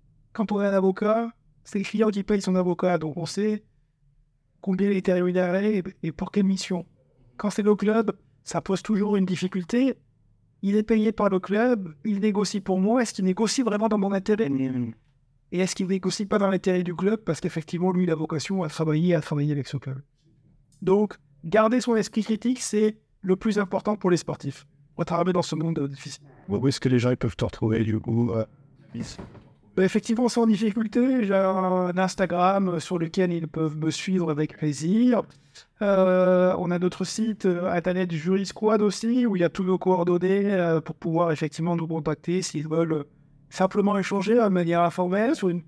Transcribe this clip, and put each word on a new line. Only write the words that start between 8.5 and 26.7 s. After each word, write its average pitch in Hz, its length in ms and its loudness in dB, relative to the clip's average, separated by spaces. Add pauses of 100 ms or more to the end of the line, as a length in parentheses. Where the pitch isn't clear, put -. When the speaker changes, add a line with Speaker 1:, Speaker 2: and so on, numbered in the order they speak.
Speaker 1:
pose 190 220 -2
toujours 208 320 0
une 190 100 2
difficulté. 185 720 0 (640)
Il 196 140 0
est 214 80 2
payé 220 280 2
par 202 180 0
le 190 100 2
club, 208 540 0 (120)
il 202 140 -2
négocie 202 420 0
pour 185 180 0
moi. 226 220 2
Est-ce - 140 -4
qu'il 190 100 -2
négocie 196 380 0
vraiment 208 260 0
dans 220 80 0
mon 196 160 0
intérêt ? 202 340 0
Speaker 2:
Mm. 127 460 -2 (580)
Speaker 1:
Et 175 80 -2
est-ce 185 160 0
qu'il 190 100 -2
négocie 185 400 -2
pas 208 140 0
dans 202 100 2
l'intérêt 185 320 0
du 175 140 -4
club ? 202 220 0
Parce 175 220 -4
qu'effectivement, 175 520 -2
lui, 180 140 0
il 175 40 0
a 165 60 0
vocation 160 480 -2
à 151 60 -4
travailler, 160 440 0
à 156 80 2
travailler 147 300 -2
avec 143 160 -4
ce 139 100 -6
club. 135 240 -12 (800)
Donc, 196 320 2 (320)
garder 220 340 4
son 233 160 0
esprit 220 280 -2
critique, 233 360 -2
c'est 214 380 0 (240)
le 185 140 2
plus 208 240 0
important 202 360 -2
pour 190 140 0
les 175 80 4
sportifs. - 480 -10 (320)
On 160 40 -2
va 165 40 -4
travailler 170 280 0
dans 170 100 0
ce - 100 -8
monde, 165 240 -4
euh, 143 100 -2
difficile. - 360 -16 (260)
Speaker 2:
Où 101 180 0
est-ce 135 120 0